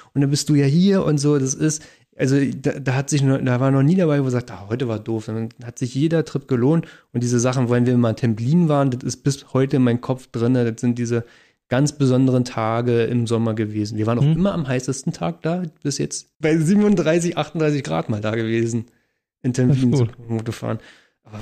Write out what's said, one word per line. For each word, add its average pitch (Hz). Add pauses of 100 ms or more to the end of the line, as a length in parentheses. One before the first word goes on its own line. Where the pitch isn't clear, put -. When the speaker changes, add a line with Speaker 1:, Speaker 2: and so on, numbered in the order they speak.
(140)
Speaker 1:
und 143
dann 139
bist -
du 151
ja 143
hier 185
und 151
so. 147
Das 131
ist, 151 (340)
also 135 (200)
da, -
da 131
hat 139
sich 139
noch, 135
da 123
war 135
noch 135
nie 160
dabei, 147
wo 131
sagt, 123
„Ah, 95
heute 123
war 107
doof.“ 110
Dann 113 (160)
hat 113
sich 123
jeder 156
Trip -
gelohnt 139 (260)
und 123
diese 120
Sachen, 127
wo 120
wir 123
mal 117
in 110
Templin 127
waren, 139
das 123
ist -
bis -
heute 135
in 131
meinem 120
Kopf -
drin. 117
Das 117
sind 120
diese 117 (440)
ganz 143
besonderen 127
Tage 117
im 120
Sommer 113
gewesen. 107
Wir 107
waren 117
auch 135
Speaker 2:
Mhm. 151
Speaker 1:
immer 180
am 160
heißesten 131
Tag 170
da, 175 (200)
bis 143
jetzt - (100)
bei 156
siebenunddreißig, 175
achtunddreißig 151
Grad 160
mal 107
da 107
gewesen 113 (580)
in 123
Templin 127
Speaker 2:
Das 135
ist 117
Speaker 1:
zum -
Speaker 2:
gut. 117
Speaker 1:
Motorfahren. 113 (480)
Aber 107